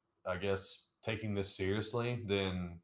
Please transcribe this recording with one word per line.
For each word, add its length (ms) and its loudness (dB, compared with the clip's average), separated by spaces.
I 120 0
guess, 500 -2
taking 320 -2
this 220 0
seriously, 680 0
then, 580 0